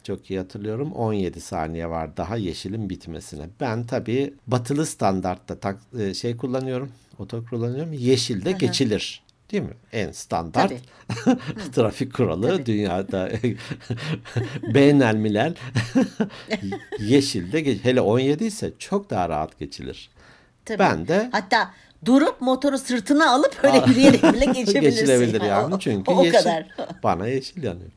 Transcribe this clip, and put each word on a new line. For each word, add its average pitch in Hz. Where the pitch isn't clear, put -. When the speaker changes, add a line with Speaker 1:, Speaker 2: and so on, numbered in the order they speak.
Speaker 1:
Çok -
iyi 95
hatırlıyorum. 107
On 110
yedi 87
saniye 82
var 80
daha 95
yeşilin 98
bitmesine. 78
Ben 120
tabii 127
batılı 127
standartta 92
tak-, 101
e, 98
şey 120
kullanıyorum. 131
Oto 117
kullanıyorum. 127
Yeşilde 123
Speaker 2:
Aha. 185
Speaker 1:
geçilir. -
Değil 202
mi? 104
En 98
standart. 85
Speaker 2:
Tabii. 247
Speaker 1:
<laughs> -
Speaker 2:
Hı. 135
Speaker 1:
Trafik 123
kuralı 98
Speaker 2:
Tabii. 165
Speaker 1:
dünyada. 98
<laughs> 131
Beynelmilel. 127
<laughs> 185
Yeşilde 113
ge-, 135
hele 127
on 104
yedi 147
ise 202
çok 202
daha 90
rahat 80
geçilir. -
Speaker 2:
Tabii. 214
Speaker 1:
Ben 156
de 202
Speaker 2:
Hatta 214
durup 294
motoru 262
sırtına 277
alıp 294
öyle 277
Speaker 1:
Aa. -
Speaker 2:
yürüyerek 262
bile 240
Speaker 1:
<laughs> 254
Speaker 2:
geçebilirsin 220
Speaker 1:
Geçilebilir 131
Speaker 2:
ya. 101
Speaker 1:
yani. 104
Speaker 2:
O, 196
Speaker 1:
Çünkü 113
Speaker 2:
o 185
Speaker 1:
yeşil 170
Speaker 2:
kadar. 165
Speaker 1:
bana 95
yeşil 135
yanıyor. 90